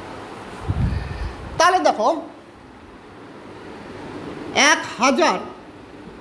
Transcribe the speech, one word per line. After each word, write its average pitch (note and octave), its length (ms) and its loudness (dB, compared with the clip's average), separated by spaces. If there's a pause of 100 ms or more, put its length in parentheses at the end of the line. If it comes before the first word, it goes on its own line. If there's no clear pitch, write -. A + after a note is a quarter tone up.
(1600)
তাহলে F4+ 280 8
দেখো, A3+ 200 4 (2750)
এক D#4+ 80 4 (200)
হাজার B3+ 380 6 (840)